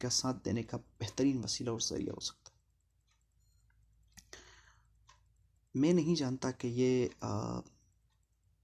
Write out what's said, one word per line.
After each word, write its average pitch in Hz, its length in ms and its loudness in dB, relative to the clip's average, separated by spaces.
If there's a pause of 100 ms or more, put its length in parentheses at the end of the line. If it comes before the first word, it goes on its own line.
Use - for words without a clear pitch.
का 127 60 -2
साथ 127 260 0
देने - 280 -2
का - 160 -8
बेहतरीन 131 640 0
वसीला 120 300 -4
और 110 100 -2
ज़रिया - 300 -4
हो - 80 -10
सकता - 320 -10
है। - 60 -20 (3250)
मैं 151 180 6
नहीं 170 200 4
जानता 131 360 0
कि 127 180 -4
ये, 123 420 2 (120)
अ, 107 380 -2 (1040)